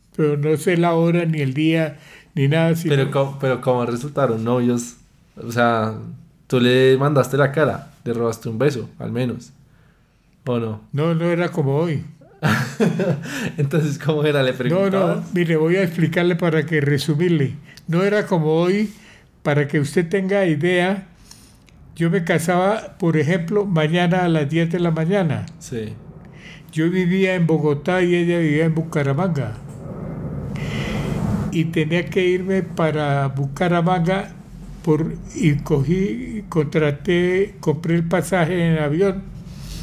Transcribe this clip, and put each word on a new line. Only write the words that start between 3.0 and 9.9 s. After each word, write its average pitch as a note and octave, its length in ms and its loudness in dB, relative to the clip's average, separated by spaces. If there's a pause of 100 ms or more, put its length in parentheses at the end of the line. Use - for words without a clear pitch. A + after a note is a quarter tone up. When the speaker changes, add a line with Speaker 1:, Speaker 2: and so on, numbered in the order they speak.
Speaker 2:
¿cómo, C#3 280 0
pero B2+ 220 0
cómo B2 240 2
resultaron A#2+ 580 -2
novios? A#2+ 520 0 (420)
O A2+ 160 -12
sea, A#2 400 2 (540)
tú B2+ 120 2
le C3 380 6
mandaste C#3 400 2
la C#3 160 2
cara, C3 400 -2 (100)
le A#2 100 -4
robaste A#2 360 -4
un A2 80 -6
beso, B2 320 0 (100)
al A2+ 140 -8
menos, B2 380 -6 (960)